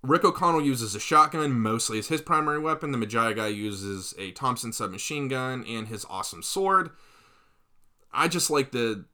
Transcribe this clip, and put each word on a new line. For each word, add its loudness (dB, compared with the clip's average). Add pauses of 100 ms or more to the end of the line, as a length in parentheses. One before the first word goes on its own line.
Rick 6
O'Connell 4
uses 0
a -6
shotgun 4
mostly 0
as -4
his 0
primary 0
weapon. -2
The -2
Magi 0
guy -2
uses -6
a -8
Thompson -4
submachine -6
gun -4
and -8
his -10
awesome -8
sword. 2 (1200)
I 2
just 0
like 2
the -2